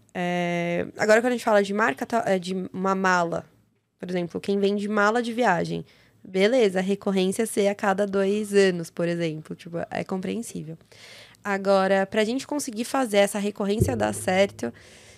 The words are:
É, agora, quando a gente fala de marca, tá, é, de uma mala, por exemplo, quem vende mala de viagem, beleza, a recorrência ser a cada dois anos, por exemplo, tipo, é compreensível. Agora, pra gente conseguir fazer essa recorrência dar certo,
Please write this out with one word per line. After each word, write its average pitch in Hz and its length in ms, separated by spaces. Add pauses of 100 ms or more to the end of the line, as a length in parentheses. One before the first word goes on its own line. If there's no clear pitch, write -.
(140)
É, 175 720 (120)
agora, 214 220
quando 247 140
a - 20
gente 233 80
fala 208 200
de 196 100
marca, 233 320
tá, 233 220
é, 190 100
de 180 160 (180)
uma 190 220
mala, 180 520 (520)
por 180 120
exemplo, 180 300
quem 202 200
vende 202 280
mala 214 360
de 233 100
viagem, 170 500 (400)
beleza, 196 560
a - 20
recorrência 196 640
ser 202 220
a 202 80
cada 202 300
dois 202 480
anos, 185 360
por 170 180
exemplo, 170 480
tipo, 170 220 (120)
é - 140
compreensível. 190 720 (680)
Agora, 196 600
pra 214 180
gente 240 240
conseguir 247 380
fazer 247 320
essa 202 220
recorrência 208 580
dar 208 160
certo, 202 580 (460)